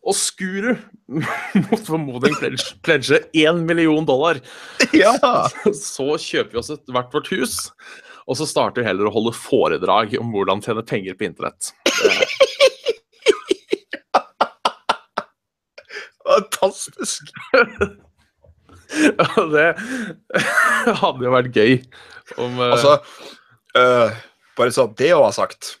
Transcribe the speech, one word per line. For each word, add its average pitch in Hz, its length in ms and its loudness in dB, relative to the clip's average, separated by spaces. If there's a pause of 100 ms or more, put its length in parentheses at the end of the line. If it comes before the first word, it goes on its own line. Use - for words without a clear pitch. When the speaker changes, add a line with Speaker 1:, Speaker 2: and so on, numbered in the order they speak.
Speaker 1:
Og 196 100 -2
Skuru, 196 560 -6 (480)
<laughs> - 480 -4
mot - 180 -2
formodning, 147 540 -2
pledge, - 320 -6 (100)
pledge 147 380 2 (140)
en 160 320 4
million 160 400 2
dollar. 143 340 0 (520)
Speaker 2:
Ja. 226 280 6
Speaker 1:
Så, 220 560 0
så - 400 -8
kjøper 120 400 -6
vi - 60 -2
oss - 100 -12
et, 147 160 -14
hvert 123 260 -4
vårt 147 160 -4
hus, - 280 -4 (680)
og 127 140 -4
så 151 80 -4
starter 120 340 -2
vi 110 60 -2
heller 98 180 0
å 101 60 0
holde 113 240 -2
foredrag 95 840 0
om 117 140 -6
hvordan 98 320 -2
tjene 113 180 -4
penger 95 320 -8
på 101 140 -6
internett. - 420 -12 (120)
Det. - 2000 -2 (180)
Speaker 2:
det - 2250 -8
Fantastisk. - 1040 -2 (200)
Speaker 1:
<laughs> 226 500 0 (840)
Ja, 285 640 2
det 151 140 4 (720)
<laughs> - 640 0
hadde 131 260 -2
jo 123 60 0
vært 123 260 0
gøy 110 140 6 (680)
om, 123 140 -6 (100)
eh, 123 80 0
Speaker 2:
Altså, 120 220 6 (840)
eh, 123 380 6 (440)
bare 120 160 2
så 131 140 2
at 107 140 -10
det 139 100 4
også 147 160 6
er 98 80 0
sagt. - 360 -6 (100)